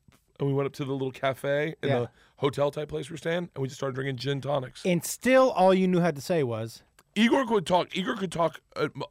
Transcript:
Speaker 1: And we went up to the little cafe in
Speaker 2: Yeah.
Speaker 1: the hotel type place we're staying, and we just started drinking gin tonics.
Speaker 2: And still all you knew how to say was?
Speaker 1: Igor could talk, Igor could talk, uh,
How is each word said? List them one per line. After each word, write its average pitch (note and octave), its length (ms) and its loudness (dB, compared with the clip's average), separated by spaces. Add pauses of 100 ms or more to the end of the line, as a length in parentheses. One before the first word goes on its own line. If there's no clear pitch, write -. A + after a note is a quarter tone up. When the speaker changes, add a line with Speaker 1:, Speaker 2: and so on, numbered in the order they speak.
(400)
Speaker 1:
And C#3+ 80 0
we C#3 80 2
went C#3 100 0
up C3+ 80 -6
to D3 120 -6
the C3 80 -4
little C3+ 180 -4
cafe C#3+ 720 -2
in C#3+ 60 -2
Speaker 2:
Yeah. C3 100 2
Speaker 1:
the A#2+ 100 -4 (280)
hotel C#3+ 340 0
type D3+ 180 -8
place D3+ 220 -8
we're D#3+ 60 -10
staying, E3+ 360 -4
and C#3 80 -6
we C3+ 60 -2
just - 120 -10
started C#3 140 -4
drinking C3+ 240 -4
gin C3+ 240 -4
tonics. C3 440 -4
Speaker 2:
And F3 200 2
still C4 460 4
all F#3 220 6
you F#3 140 4
knew F3+ 120 4
how E3+ 120 4
to C#3 100 -6
say E3 220 0
was? A2+ 380 -6 (340)
Speaker 1:
Igor B3 300 4
could G#3+ 220 0
talk, F3 280 0
Igor F#3+ 200 -2
could F#3+ 160 -6
talk, D#3+ 280 -2 (160)
uh, D3+ 120 -2 (240)